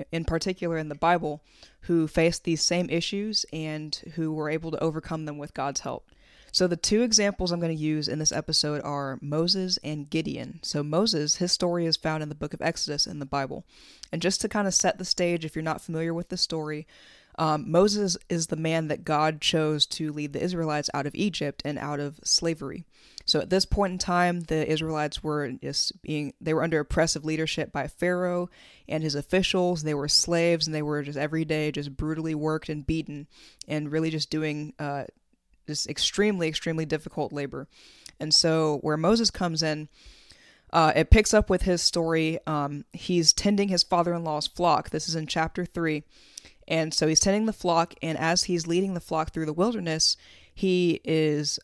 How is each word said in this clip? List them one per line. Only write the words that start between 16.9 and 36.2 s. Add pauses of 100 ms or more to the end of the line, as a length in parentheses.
um,
Moses (120)
is
the
man
that
God
chose
to
lead
the
Israelites
out
of
Egypt
and
out
of
slavery. (400)
So
at
this
point
in
time,
the
Israelites
were
just
being,
they
were
under
oppressive
leadership
by
Pharaoh (380)
and
his
officials.
They
were
slaves,
and
they
were
just
every
day
just
brutally
worked
and
beaten (400)
and
really
just
doing,
uh, (600)
just
extremely,